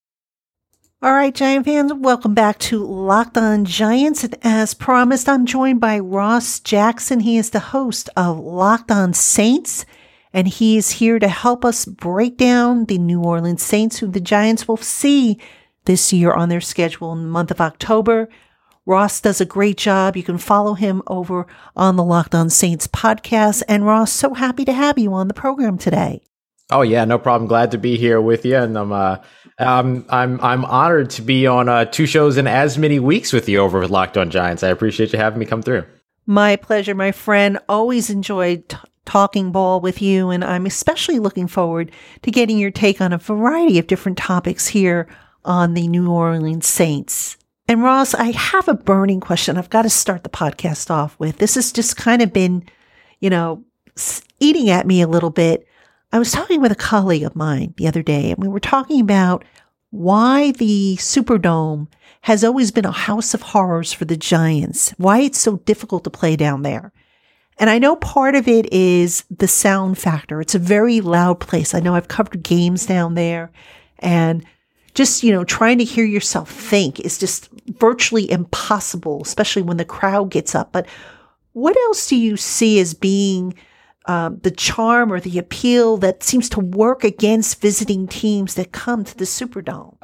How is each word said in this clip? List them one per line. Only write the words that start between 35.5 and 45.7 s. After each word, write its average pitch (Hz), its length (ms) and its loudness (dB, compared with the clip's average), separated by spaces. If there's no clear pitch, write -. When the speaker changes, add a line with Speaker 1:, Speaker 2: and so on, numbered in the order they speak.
Speaker 2:
through. 107 240 -4
Speaker 1:
My 208 300 2
pleasure, 202 380 -2
my 196 160 -2
friend. 202 480 0
Always 220 400 0
enjoyed 185 580 -4
t-, - 80 -14
talking 196 440 0
ball 185 300 0
with 185 220 -4
you, 190 260 2
and 180 160 -2
I'm 180 220 -4
especially 302 540 -2
looking 190 260 -4
forward 170 440 -4
to 247 100 -6
getting 220 280 2
your 202 120 0
take 196 300 0
on 180 140 0
a 170 40 -2
variety 233 600 2
of 170 80 0
different 185 320 -2
topics 180 480 -4
here 175 420 0
on 175 300 0